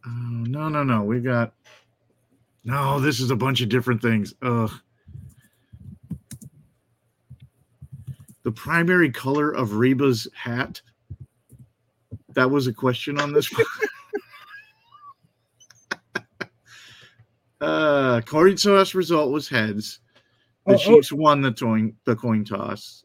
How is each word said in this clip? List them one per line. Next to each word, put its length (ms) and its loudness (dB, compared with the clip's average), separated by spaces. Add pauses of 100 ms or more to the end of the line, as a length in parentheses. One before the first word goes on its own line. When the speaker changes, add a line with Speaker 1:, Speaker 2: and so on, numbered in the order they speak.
Speaker 1:
Oh, 60 -12
no, 580 -6
no, 140 -2
no. 220 2
We've 200 -2
got, 300 0 (1080)
no, 340 -2
this 220 0
is 100 -2
a 60 2
bunch 240 0
of 80 -2
different 340 0
things. 400 0
Ugh. 300 -2 (3750)
The 80 -4
primary 580 2
color 400 -2
of 240 -4
Reba's 580 2
hat. 480 -8 (1500)
That 140 4
was 200 2
a 40 -4
question 460 -2
on 140 -2
this 200 2
one. 180 2
<laughs> 40 -12 (3750)
Uh, 600 2
coin 340 4
toss 400 2
result 380 0
was 160 -4
heads. 520 -4 (680)
The 80 8
Speaker 2:
Oh, 0 -
oh. 40 6
Speaker 1:
Chiefs 320 6
won 300 4
the 120 0
coin, 420 0 (100)
the 100 2
coin 300 -2
toss. 600 -10